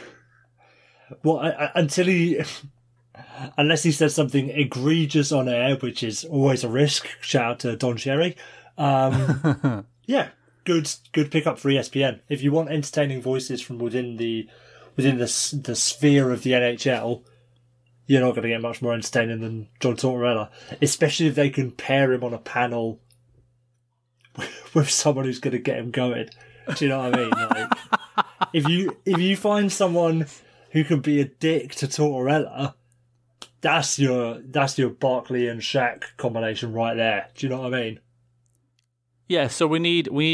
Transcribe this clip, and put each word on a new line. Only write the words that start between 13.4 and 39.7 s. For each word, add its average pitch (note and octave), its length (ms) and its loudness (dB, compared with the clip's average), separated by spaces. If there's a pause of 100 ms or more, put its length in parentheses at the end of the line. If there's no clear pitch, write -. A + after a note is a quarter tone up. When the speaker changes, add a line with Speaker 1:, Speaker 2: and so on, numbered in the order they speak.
Speaker 1:
from A#2+ 160 -12
within A#2+ 400 -4
the, A2+ 320 -4 (460)
within C3 220 4
the A#2+ 80 0
s-, - 260 -2
the C3 240 -6
sphere C#3+ 560 4
of A2+ 100 -2
the B2+ 140 2
N B2 80 4
H A#2+ 240 0
L, A#2 360 -2 (840)
you're C3 140 6
not B2+ 120 2
gonna A#2 140 -4
get A2+ 140 -2
much A#2 200 -6
more A#2+ 140 0
entertaining A2+ 460 -2
than A2+ 260 -8 (140)
John B2 140 2
Tortorella, A#2+ 540 0 (320)
especially D#3 460 2
if C#3+ 80 0
they C#3+ 160 2
can C3 180 -2
pair C3+ 420 0
him B2 120 0
on A#2+ 100 -4
a A2+ 60 -8
panel A#2+ 640 -4 (1300)
<laughs> - 380 -14
with C#3+ 160 2
someone C3+ 360 0
who's B2 140 -4
gonna B2+ 200 -2
get B2+ 180 -2
him A#2+ 140 -8
going. A#2+ 380 -2 (460)
Do D3+ 100 -2
you C#3+ 40 4
know C3+ 100 -2 (100)
what B2 60 0
I - 20 2
mean? A#2 120 0
Like, - 420 -2 (420)
Speaker 2:
<laughs> - 400 -4
Speaker 1:
if D3+ 140 2
you, F3 380 0
if F#3 140 2
you F#3+ 160 2
find G#3 360 0
someone E3+ 560 2 (440)
who D#3 120 2
can D3 180 0
be D3 200 2
a C#3 40 2
dick D#3+ 500 -2
to C#3 120 -4
Tortorella, C#3 840 0 (880)
that's D3 380 0
your, B2 400 0
that's C3+ 380 -2
your C3 120 2
Barkley B2+ 580 -2
and A#2 140 -6
Shaq B2 420 -2 (140)
combination A2+ 560 -4
right A2+ 220 -2
there. A2 400 0
Do - 100 -6
you C3 60 0
know C3 100 -4
what B2 140 -6
I B2 60 -2
mean? A2 180 -8 (1300)
Speaker 2:
Yeah, D#3+ 220 2
so E3 180 0
we D#3+ 120 2